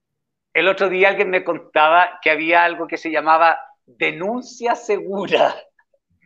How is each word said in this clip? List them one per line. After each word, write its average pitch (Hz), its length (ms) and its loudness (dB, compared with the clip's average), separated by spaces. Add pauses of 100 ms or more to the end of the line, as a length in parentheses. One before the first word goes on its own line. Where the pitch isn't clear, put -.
(540)
el 160 140 0
otro 190 200 0
día 185 200 2
alguien 196 220 -2
me 185 140 -2
contaba 165 800 2
que 156 80 2
había 160 340 2
algo 165 220 -4
que 165 100 -8
se 165 140 -8
llamaba 156 480 2 (280)
denuncia 196 880 -6
segura. 185 800 -2 (680)